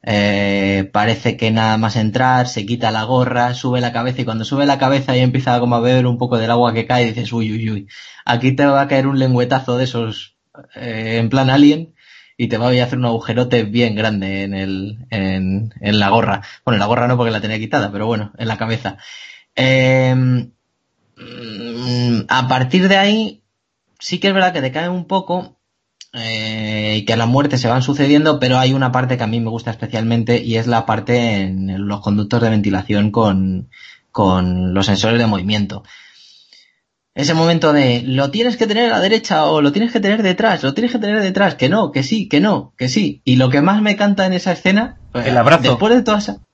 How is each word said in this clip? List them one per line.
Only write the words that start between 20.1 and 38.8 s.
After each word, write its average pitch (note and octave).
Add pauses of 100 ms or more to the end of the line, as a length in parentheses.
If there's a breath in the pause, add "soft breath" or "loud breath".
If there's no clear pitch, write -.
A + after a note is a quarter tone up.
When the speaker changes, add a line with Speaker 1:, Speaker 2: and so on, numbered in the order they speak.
Speaker 1:
mm, A#2+
a B2+
partir C3
de G3
ahí, G#3 (580)
sí -
que G3
es G3
verdad F#3
que D#3+
decae D3+
un F3+
poco, F#3 (600)
eh, A2
y G#2
que A2
las A#2
muertes C#3
se B2
van B2+
sucediendo, C#3+
pero B2+
hay C3
una C3
parte B2+
que A#2+
a A2
mí A#2
me A2+
gusta A2+
especialmente, A#2
y A2+
es A2+
la A#2
parte A2+
en F#2+
los G2+
conductos G#2
de A2+
ventilación G#2
con, F#2+ (420 soft breath)
con F#2
los F#2+
sensores A2
de A2+
movimiento. G2+ (1300 soft breath)
Ese C#3+
momento E3
de, B2+
"Lo C3+
tienes A#3
que A3
tener G#3+